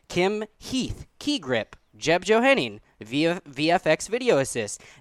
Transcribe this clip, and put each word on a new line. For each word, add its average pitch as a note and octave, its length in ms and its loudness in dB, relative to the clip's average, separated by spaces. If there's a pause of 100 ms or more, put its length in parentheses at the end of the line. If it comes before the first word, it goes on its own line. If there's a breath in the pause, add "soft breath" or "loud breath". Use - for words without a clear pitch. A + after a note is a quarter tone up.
Kim G#3 380 0 (120)
Heath, G#3+ 480 -6 (140)
key D4 180 -2
grip. B2+ 380 -4 (200)
Jeb D#3+ 300 0
Johanning, G#3+ 560 2 (180)
V-, D3 360 0 (100)
V C#3+ 240 -2
F F3 160 2
X D#3+ 220 0
video A#3 320 2
assist. A#2 420 -4 (200 loud breath)